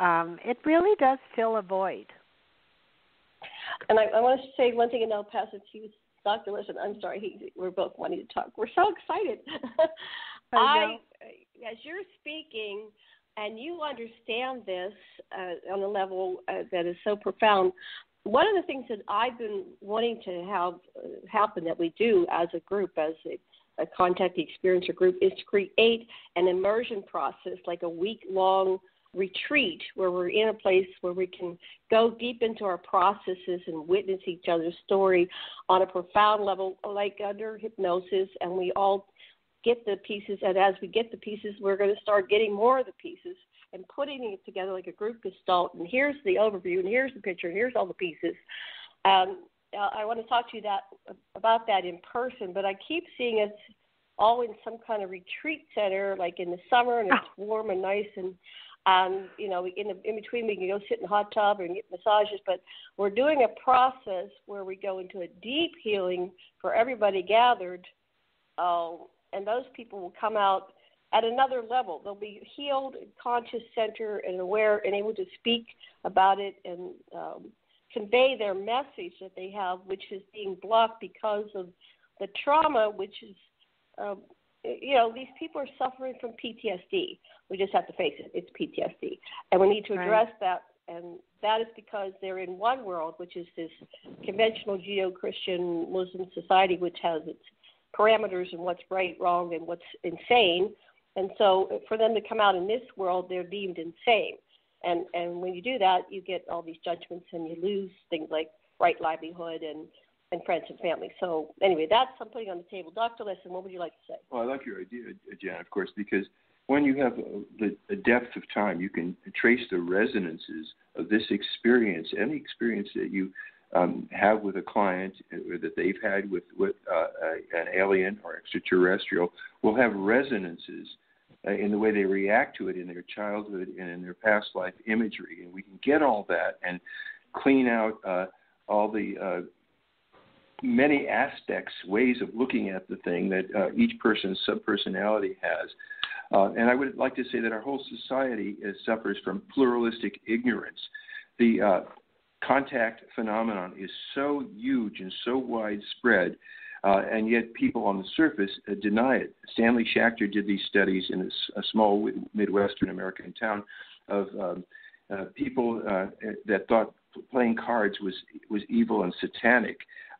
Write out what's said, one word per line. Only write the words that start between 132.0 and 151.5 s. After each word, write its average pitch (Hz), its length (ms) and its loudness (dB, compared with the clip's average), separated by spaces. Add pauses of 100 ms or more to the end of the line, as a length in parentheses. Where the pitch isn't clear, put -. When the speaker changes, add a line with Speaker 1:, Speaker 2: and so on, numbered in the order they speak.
Speaker 3:
react 98 520 2
to 95 120 -6
it 92 80 -6
in 90 100 -8
their 87 160 -12 (120)
childhood 104 540 -6 (100)
and 90 120 -10
in 90 120 -10
their 90 120 -12
past 107 400 2
life 92 180 -4 (140)
imagery. 104 560 -2
And 87 100 -18
we 98 100 -14
can 95 200 -20
get 147 200 4
all 110 260 2
that 87 340 0
and 90 180 -6 (540)
clean 135 340 4
out, 110 380 0
uh, 92 200 -2 (420)
all 104 220 2
the, 101 280 -4
uh, 90 220 -4 (1200)
many 135 460 4
aspects, 104 640 -4 (120)
ways 120 360 2
of 95 100 -4
looking 113 380 -2
at 95 180 -8
the 101 100 -8
thing 90 300 -2
that, 95 160 0 (100)
uh, 98 220 0
each 117 240 2
person's 107 480 0
subpersonality 104 920 -2
has. 85 260 -4 (640)
Uh, 98 200 4
and 117 180 4
I 123 40 4
would 135 220 -2
like 131 200 0
to 127 80 -4
say 120 160 -4
that 113 120 -2
our 110 80 -6
whole 135 300 -6
society 117 720 -4
is, 101 140 -6 (100)
suffers 110 380 -2
from 98 180 -4 (100)
pluralistic 117 720 2
ignorance. 117 520 -2 (600)
The, 117 220 6